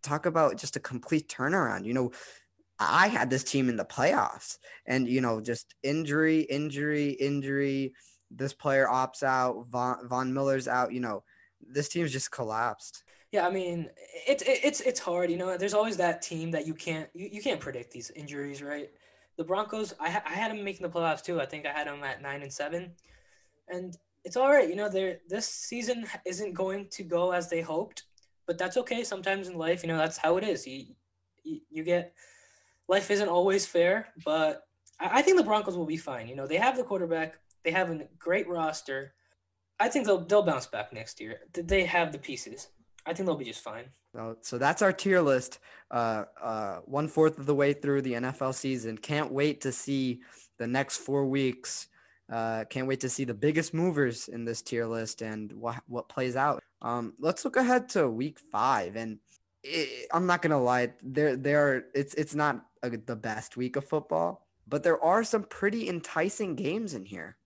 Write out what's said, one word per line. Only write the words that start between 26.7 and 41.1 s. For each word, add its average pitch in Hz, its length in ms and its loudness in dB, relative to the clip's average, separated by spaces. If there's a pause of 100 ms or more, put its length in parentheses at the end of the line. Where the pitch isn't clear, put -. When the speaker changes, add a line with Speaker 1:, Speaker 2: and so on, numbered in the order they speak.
Speaker 2:
to - 120 -12
go 175 280 2
as 175 180 0
they 165 120 -2
hoped, 165 420 -4 (420)
but 170 120 -2
that's 185 200 0
okay. 240 260 -2
Sometimes 196 440 -2
in 180 100 -10
life, 170 260 0
you 165 40 -4
know, 165 100 0
that's 160 200 2
how 165 200 4
it 190 60 0
is. 208 240 -2
You, 269 200 -12 (560)
you, 311 260 -8
you 160 140 -8
get, 175 300 0 (760)
life 190 200 4
isn't 202 200 2
always 190 360 4
fair, 185 440 4 (160)
but 156 380 2 (360)
I, 190 200 2
I - 20 4
think 370 160 8
the 277 80 6
Broncos 208 320 2
will 170 80 0
be 156 120 -2
fine. 123 300 -8
You 127 80 -10
know, 135 100 -6
they 156 120 0
have 247 180 4
the 254 80 -2
quarterback, 165 560 -2 (240)
they 165 80 0
have 180 180 2
a 156 180 -6 (120)
great 175 300 0
roster. 156 640 -4 (640)
I 226 80 4
think 254 180 2
they'll, 190 180 4
they'll 202 200 6
bounce 143 240 0
back 107 240 -6
next 113 300 -14